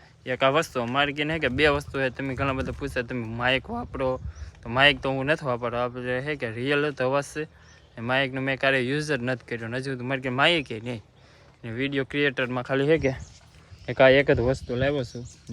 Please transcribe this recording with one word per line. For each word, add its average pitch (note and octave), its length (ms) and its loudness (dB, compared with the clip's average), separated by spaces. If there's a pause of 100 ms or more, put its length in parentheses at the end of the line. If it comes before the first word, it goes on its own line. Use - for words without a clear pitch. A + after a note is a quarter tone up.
(260)
એક B2+ 160 -2
આ C3+ 80 8
વસ્તુ, C#3+ 340 0
મારે C#3 280 2
કે D3 120 -4
નહીં D#3+ 140 -2
કે D3 100 0
બે C3 200 4
વસ્તુ C#3+ 300 0
છે, C3+ 120 2
તમે C3+ 240 -4
ઘણા C#3 180 0
બધા C3 200 -4
પૂછતા C3 300 -4
તમે A#2+ 240 -6
માઇક B2 440 -2
વાપરો, C3+ 500 -4 (420)
તો A#2+ 60 -12
માઇક C3 320 4
તો C3+ 100 -2
હું C3+ 160 -2
નથી D#3 200 0
વાપરતો. A#2+ 300 -2
આપણે B2 460 -2
છે D3 140 -4
કે B2+ 140 -4
રિયલ C#3+ 400 0
જ C3 120 -4
અવાજ C#3 220 2
છે, D3+ 180 -8 (560)
એ - 20 -10
માઇકનો C3 400 0
મેં C3+ 160 -2
ક્યારેય C3+ 240 2
યુઝ C#3+ 260 -2
જ D3+ 60 -2
નથી B2+ 340 -2
કર્યો, A#2 220 -8
હજુ C3 280 -6
તો B2 80 -8
મારે C3 160 -4
કે C3 80 -6
માઇક C#3+ 440 2
એ A2 80 -8
નહીં. A#2 220 -8 (640)
ને A2+ 80 -8
વીડિયો C3+ 320 -2
ક્રિએટરમાં C3 600 -2
ખાલી C3+ 220 0
છે D#3 120 6
કે C3+ 140 0 (760)
એક B2 120 0
આ C3 80 12
એક C#3 220 8
જ B2+ 100 4
વસ્તુ B2 360 -2
લાવ્યો C3+ 280 0
છું, A#2+ 200 -12 (280)